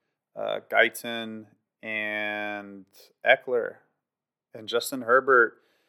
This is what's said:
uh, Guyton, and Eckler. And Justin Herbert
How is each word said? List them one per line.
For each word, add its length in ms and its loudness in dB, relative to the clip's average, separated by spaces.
uh, 240 -4
Guyton, 760 0
and 1000 -6
Eckler. 500 2
And 160 -16
Justin 320 -4
Herbert 540 4